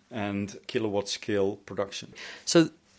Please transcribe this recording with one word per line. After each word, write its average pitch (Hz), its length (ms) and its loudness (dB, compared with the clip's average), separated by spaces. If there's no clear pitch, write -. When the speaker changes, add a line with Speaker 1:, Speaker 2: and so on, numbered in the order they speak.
Speaker 1:
and 101 460 -4
kilowatt 104 420 0
scale 101 480 0
production. - 460 -6
Speaker 2:
So 165 260 6